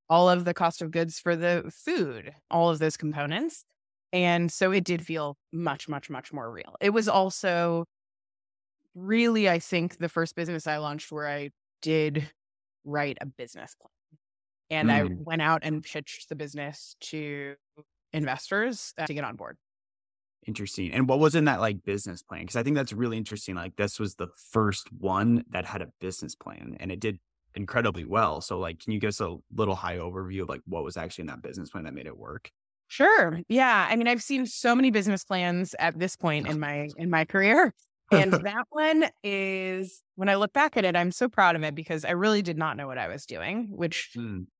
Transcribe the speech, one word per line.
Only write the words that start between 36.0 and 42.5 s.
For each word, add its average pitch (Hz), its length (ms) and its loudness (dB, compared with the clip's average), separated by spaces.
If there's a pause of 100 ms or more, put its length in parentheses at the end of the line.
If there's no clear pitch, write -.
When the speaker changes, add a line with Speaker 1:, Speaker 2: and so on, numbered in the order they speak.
Speaker 1:
point 151 320 0
in 151 120 -2
my, 147 360 -4
in 170 140 -4
my 160 160 4
career. 220 480 6 (380)
Speaker 2:
<laughs> - 0 -
Speaker 1:
And 180 340 6
that 220 240 -4
one 311 360 4 (180)
is, 190 800 -4 (120)
when 190 140 2
I 196 60 6
look 202 180 2
back 285 240 4
at 196 80 6
it, 175 100 4
I'm 175 160 4
so 247 160 0
proud 180 280 6
of 156 80 -2
it 151 100 -2
because 156 320 -6
I - 60 0
really 208 320 2
did 170 140 -2